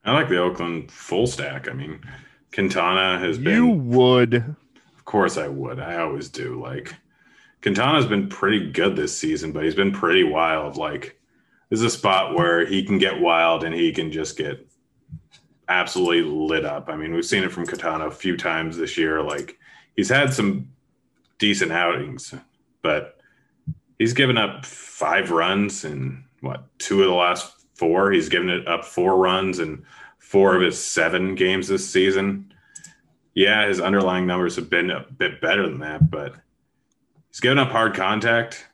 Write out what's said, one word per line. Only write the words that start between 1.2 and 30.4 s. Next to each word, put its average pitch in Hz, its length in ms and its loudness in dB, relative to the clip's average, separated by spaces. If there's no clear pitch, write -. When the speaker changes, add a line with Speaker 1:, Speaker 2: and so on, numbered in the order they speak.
Speaker 1:
stack. 69 420 -8
I 65 60 -10
mean, 76 260 -12
Quintana 92 680 0
has 90 200 -2
Speaker 2:
You 131 60 -6
Speaker 1:
been 202 460 4
Speaker 2:
would. 123 440 6
Speaker 1:
Of - 720 -8
course 95 320 0
I 78 120 -4
would. 69 300 -8
I 82 200 -8
always 71 300 -6
do. 64 320 -10
Like, 65 340 -12
Quintana's 120 440 2
been 101 220 0
pretty 98 440 0
good 92 240 2
this - 200 -4
season, 80 360 -4
but 78 100 -4
he's 80 120 0
been 98 180 2
pretty 87 320 4
wild. 78 520 0
Like, 76 440 -8
this 113 100 0
is 113 60 2
a 107 60 2
spot 92 440 2
where 85 320 2
he 95 160 0
can 98 160 0
get 95 220 2
wild 82 420 4
and 82 120 -4
he 85 180 2
can 82 180 -4
just 78 260 -8
get 71 300 -8
absolutely 90 540 2
lit 78 420 -2
up. 73 240 -8
I 78 80 -8
mean, 78 180 -6
we've 85 100 -2
seen 98 200 0
it 87 80 -4
from 85 140 -6
Quintana 78 400 -6
a 78 40 -4
few 87 260 -4
times 82 400 -4
this 80 200 -6
year. 78 260 0
Like, 73 360 -8
he's 101 140 -2
had 135 240 2
some 98 360 -2
decent 98 340 0
outings, 78 640 -4
but - 380 -4
he's 117 140 2
given 131 240 4
up 101 300 -2
five 87 640 -4
runs 95 540 0
in, 67 400 -8
what, 65 240 -10
two 98 240 2
of 95 60 6
the 90 60 2
last 87 600 0
four? 90 360 2
He's 82 180 2
given 90 200 0
it 90 180 -2
up 85 180 -2
four 92 320 0
runs 92 420 2
in 78 260 -8
four 98 380 4